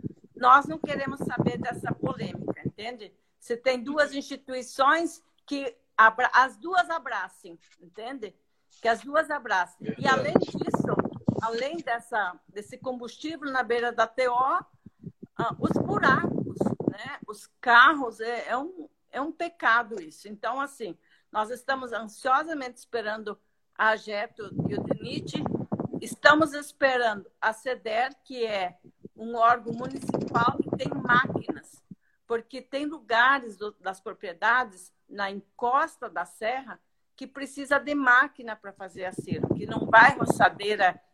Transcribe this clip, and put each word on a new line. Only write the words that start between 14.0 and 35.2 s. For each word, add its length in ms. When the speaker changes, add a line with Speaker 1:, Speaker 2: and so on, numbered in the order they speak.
Speaker 1:
T 220
O, 40
ah, 1300
os 140
buracos, 840
né? 380
Os 200
carros, 640
é, 260
é 100
um, 300
é 100
um 100
pecado 720
isso. 280
Então, 320
assim, 360
nós 200
estamos 420
ansiosamente 880
esperando 580
a 120
ageto 680
e 60
o 80
denit. 600
Estamos 520
esperando 760
a 140
ceder, 600
que 220
é 320
um 200
órgão 380
municipal 840
que 180
tem 140
máquinas, 920
porque 340
tem 240
lugares 680
do, 240
das 220
propriedades, 880
na 240